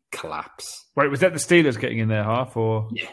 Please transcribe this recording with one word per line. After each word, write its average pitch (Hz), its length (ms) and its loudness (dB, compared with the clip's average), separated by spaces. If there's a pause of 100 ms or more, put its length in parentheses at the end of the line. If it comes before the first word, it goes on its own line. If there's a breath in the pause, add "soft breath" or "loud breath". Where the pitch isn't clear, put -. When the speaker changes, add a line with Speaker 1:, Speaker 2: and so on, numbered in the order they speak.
(120)
Speaker 1:
collapse. - 760 -12 (100)
Speaker 2:
Wait, 143 140 2
was 135 100 -4
that 180 120 4
the - 80 -8
Steelers 151 380 4
getting 117 200 -4
in 110 100 0
their 107 160 0
half, 117 320 -2
or? 110 360 0
Speaker 1:
Yeah, - 200 -8